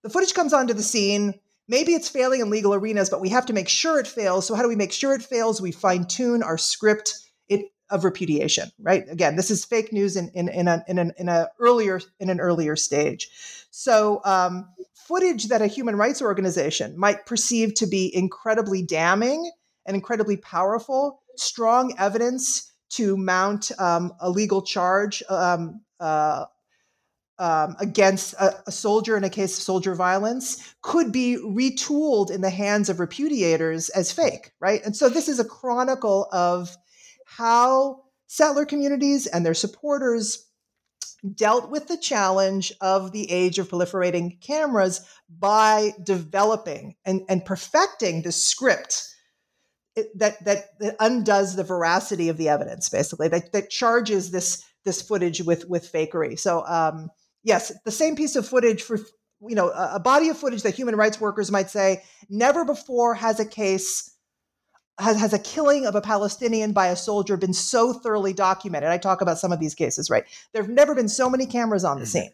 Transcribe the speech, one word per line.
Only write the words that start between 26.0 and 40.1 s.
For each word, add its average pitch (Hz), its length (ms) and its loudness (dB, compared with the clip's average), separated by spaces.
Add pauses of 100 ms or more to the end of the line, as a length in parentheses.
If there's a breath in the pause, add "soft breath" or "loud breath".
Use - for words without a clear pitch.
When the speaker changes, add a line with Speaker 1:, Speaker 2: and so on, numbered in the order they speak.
Speaker 1:
um, 160 400 0
against 196 540 2
a, 190 340 2
a - 20 -10
soldier 214 460 0
in 196 80 0
a 185 40 -2
case 190 300 -4
of - 60 -8
soldier 185 320 -2
violence 196 760 -2 (100)
could 302 280 2
be 247 340 0
retooled 262 840 0
in 185 120 -4
the 190 80 2
hands 202 380 0
of 175 120 -2
repudiators 165 880 0
as 180 240 -2
fake, - 480 -2
right? 196 240 0
And 208 120 -4
so 277 120 4
this 311 200 0
is 247 120 -2
a 220 40 2
chronicle 240 840 0
of 175 460 0 (480 soft breath)
how 262 800 2 (240)
settler 294 380 2
communities 285 600 0
and 170 180 -2
their 165 100 2
supporters 233 920 -2 (880)